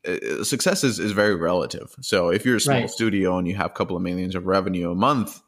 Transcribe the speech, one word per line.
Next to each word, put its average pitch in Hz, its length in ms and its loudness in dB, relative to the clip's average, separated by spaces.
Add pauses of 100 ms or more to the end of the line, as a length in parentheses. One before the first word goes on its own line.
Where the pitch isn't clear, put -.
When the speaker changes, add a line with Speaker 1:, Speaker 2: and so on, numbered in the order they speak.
Speaker 1:
uh, 73 360 -4
success 143 400 0
is, 127 140 2
is 104 140 -2
very 104 240 4
relative. 82 680 -2
So 87 280 2
if 101 140 2
you're 123 120 2
a 107 40 2
small 135 200 2
Speaker 2:
Right. 110 100 -2
Speaker 1:
studio 95 480 0
and 90 100 0
you 92 60 -2
have 92 140 -2
a - 60 -10
couple 92 220 -4
of 87 60 -4
millions 90 320 -4
of 92 140 -6
revenue 92 420 0
a 87 60 -2
month, 120 520 0